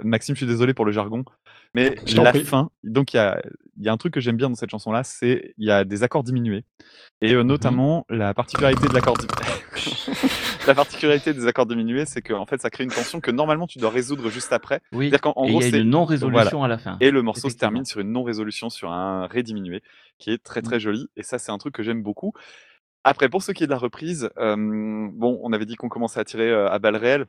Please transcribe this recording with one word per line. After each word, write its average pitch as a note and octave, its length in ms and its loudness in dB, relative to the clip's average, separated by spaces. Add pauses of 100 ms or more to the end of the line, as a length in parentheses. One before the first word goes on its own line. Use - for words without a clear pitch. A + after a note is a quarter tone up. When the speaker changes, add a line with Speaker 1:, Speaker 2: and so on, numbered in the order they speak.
Speaker 1:
Maxime, A2+ 320 0
je - 60 -8
suis C3+ 40 -2
désolé A#2+ 300 2
pour A2 100 0
le G#2 60 4
jargon, G#2+ 340 -2 (480)
mais B2+ 220 4 (100)
Speaker 2:
Je A2 100 0
t'en A2+ 60 8
Speaker 1:
la A#2+ 120 10
Speaker 2:
prie. C#3+ 120 2
Speaker 1:
fin, C#3+ 240 2 (140)
donc B2 300 0
il B2+ 40 2
y - 20 6
a... G2+ 220 2 (360)
il G2+ 60 -10
y G#2+ 60 0
a A2 40 4
un A2 40 2
truc E3 160 -4
que D3+ 60 -2
j'aime A#2+ 180 2
bien C3+ 120 2
dans A#2+ 60 -2
cette A2+ 140 -6
chanson-là, A2 340 -4
c'est, - 540 -2
il G#2+ 80 -4
y G#2+ 60 4
a G2 140 6
des G2+ 180 -2
accords C#3 200 2
diminués. A#2 420 -2 (560)
Et, A2+ 120 4
euh, B2 80 6
Speaker 2:
Mhm. A#2+ 60 4
Speaker 1:
notamment, C#3 600 2
la G#2 260 0
particularité C3 520 2
de B2 60 2
l'accord B2 240 4
di-, - 80 -8 (500)
<laughs> - 920 -4
la C#3 80 6
particularité D3 580 2
des B2 140 -2
accords B2 180 2
diminués, A#2 400 -2
c'est B2 160 -8
que, - 120 -8
en G2+ 120 -4
fait, - 160 -6
ça A#2 80 -4
crée - 140 -6
une B2+ 80 -4
tension A#2+ 280 -6
que A#2 120 -2
normalement D#3 360 0
tu - 120 -20
dois A2 100 0
résoudre B2 400 -2
juste B2 240 -4
après. C3+ 280 -2 (100)
Speaker 3:
Oui. C3 180 0
Speaker 1:
C'est-à-dire C#3 120 6
qu'en, D3+ 140 0
en C3 100 0
Speaker 3:
Et A2+ 60 2
Speaker 1:
gros, A#2+ 100 4
Speaker 3:
il B2 40 4
y - 20 4
a A#2+ 40 2
Speaker 1:
c'est, A2+ 100 4
Speaker 3:
une A2+ 80 4
non-résolution C#3 720 4
Speaker 1:
voilà. C3+ 60 0
Speaker 3:
à - 20 2
la A#2 100 0
fin. F#2 240 -10
Speaker 1:
Et C3+ 100 8
le C3+ 100 4
morceau A2+ 200 -2
se C#3 60 -4
Speaker 3:
Effectivement. A#2+ 120 -6 (100)
Speaker 1:
termine A#2+ 160 -4
sur - 140 -8
une G2+ 120 -4
non-résolution, A2+ 580 -4
sur F2+ 220 -8
un F#2 360 -4
ré B2 160 -2
diminué, G2+ 380 -8 (380)
qui - 120 -6
est A#2 100 -2
très, - 200 -8
très A#2 160 -2
Speaker 3:
Mm. A2 40 -2
Speaker 1:
joli. G#2+ 260 -2 (100)
Et G#2+ 60 -10
ça, B2 160 -6
c'est - 120 -10
un G2+ 60 -6
truc C#3 160 -10
que A2+ 100 -8
j'aime A2+ 200 -4
beaucoup. G#2 280 -6 (720)
Après, C3+ 260 4
pour F#3+ 140 -2
ce - 80 -6
qui F3 120 -4
est D3 40 2
de C#3 40 -4
la C3+ 60 0
reprise, C3 520 -6 (100)
euh, A2 160 2
bon, G#2+ 880 -2
on A#2 100 -2
avait G#2+ 140 -2
dit A#2 80 -12
qu'on A#2+ 140 -10
commençait A#2 300 -4
à G#2+ 60 -2
tirer, A2+ 240 0
euh, G#2 220 2
à G2+ 80 2
balles G#2 160 4
réelles. B2 340 2